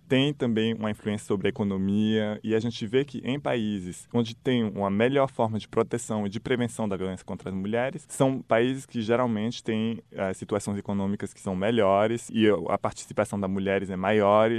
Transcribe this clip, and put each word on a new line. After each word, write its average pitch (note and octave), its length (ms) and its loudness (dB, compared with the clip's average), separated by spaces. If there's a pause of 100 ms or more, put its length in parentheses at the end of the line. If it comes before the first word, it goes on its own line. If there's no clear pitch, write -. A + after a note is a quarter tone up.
tem C3+ 260 2
também A2+ 400 0
uma G#2+ 160 -4
influência G#2 380 -4
sobre G2+ 200 0
a - 20 2
economia, G#2 920 0
e A2 120 0
a A2 40 2
gente A#2 280 -4
vê C3 180 2
que B2+ 180 -10
em C3 160 -4
países G#2+ 720 -4
onde A2+ 240 -2
tem B2 280 0
uma G2 260 -2
melhor C3 400 2
forma A2 300 -2
de - 80 -12
proteção A2+ 580 -2
e G2+ 60 -4
de A2 80 -6
prevenção A#2 500 -2
da G2 80 -4
violência F#2 260 -6
contra F#2+ 280 -10
as F#2+ 40 -6
mulheres, A2 540 -4
são C3+ 320 0
países B2+ 460 2
que A#2 160 -4
geralmente A#2 600 0
têm, A2 360 -2 (140)
eh, F#2+ 200 -2
situações G2+ 460 -4
econômicas G2+ 520 -4
que - 80 -20
são G2 160 -4
melhores, G#2 800 2
e A2 140 6 (220)
a G2+ 100 0
participação - 600 -4
das F#2+ 120 0
mulheres G2 400 0
é F#2+ 40 -6
maior G#2 640 4